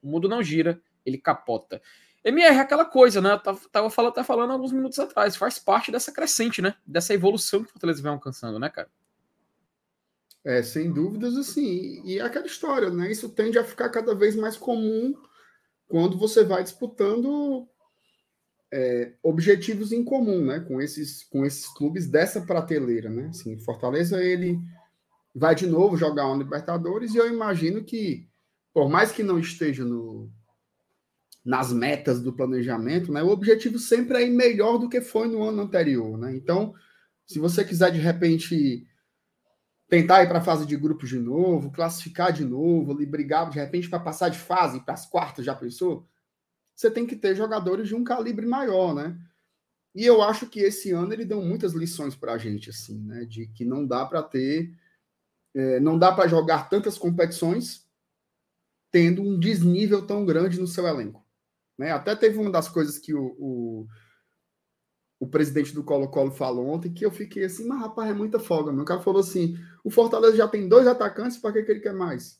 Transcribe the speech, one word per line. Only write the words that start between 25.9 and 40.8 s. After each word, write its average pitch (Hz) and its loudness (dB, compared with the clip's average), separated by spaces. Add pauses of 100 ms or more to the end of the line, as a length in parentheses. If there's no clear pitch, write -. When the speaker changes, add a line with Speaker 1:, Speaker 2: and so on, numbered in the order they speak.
Speaker 2:
jogar 147 0
uma 135 0
Libertadores 170 -4
e 233 4
eu 233 4
imagino 208 -2
que, 202 -6 (460)
por 143 4
mais 202 4
que 220 -4
não 185 2
esteja 147 -4
no, 113 -8 (1120)
nas 127 -2
metas 127 0
do 127 -4
planejamento, 127 -2
né, 147 -2
o 180 2
objetivo 214 2
sempre 240 0
é 240 4
ir 247 0
melhor 233 4
do 240 -2
que 247 0
foi 226 -2
no 220 -2
ano 214 -2
anterior, 131 0
né? 127 -6
Então, 180 -2 (520)
se - -8
você 175 0
quiser, 180 4
de 165 0
repente, 165 0 (1040)
tentar 175 8
ir 175 4
pra 170 2
fase 156 0
de 147 -2
grupos 147 -4